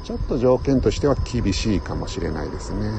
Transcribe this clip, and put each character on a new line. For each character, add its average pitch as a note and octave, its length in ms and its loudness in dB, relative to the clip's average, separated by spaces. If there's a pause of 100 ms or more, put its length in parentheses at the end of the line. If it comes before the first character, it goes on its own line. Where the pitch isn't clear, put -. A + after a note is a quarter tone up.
ち - 80 -8
ょ A#3 40 -4
っ A#3+ 120 -6
と E3+ 100 0
条 B2+ 220 4
件 C3+ 220 2
と A2 100 4
し - 80 -2
て D3 80 2
は C3+ 80 4
厳 G#2+ 360 0
し G#2 240 2
い F2 60 0
か - 140 -6
も D#2 120 -6
し - 140 -6
れ E2 80 -2
な D2+ 160 -4
い C#2+ 60 -6
で D#2 80 -6
す - 140 -8
ね。 G#2 260 -2